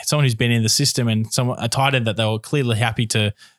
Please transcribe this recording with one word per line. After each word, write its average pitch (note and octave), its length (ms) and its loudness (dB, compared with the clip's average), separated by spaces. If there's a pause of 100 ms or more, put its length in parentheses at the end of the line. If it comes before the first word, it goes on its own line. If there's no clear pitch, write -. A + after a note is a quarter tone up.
someone D3+ 220 2
who's B2 80 2
been A#2+ 180 0
in A#2 120 2
the A2 60 0
system B2+ 380 0
and A2 240 0
someone, B2+ 300 -2
a A#2 80 -2
tight C#3 240 0
end A#2+ 140 0
that G2+ 100 -2
they A2+ 80 0
were A2 140 0
clearly A#2+ 380 -2
happy A2+ 300 0
to G#2+ 240 0 (280)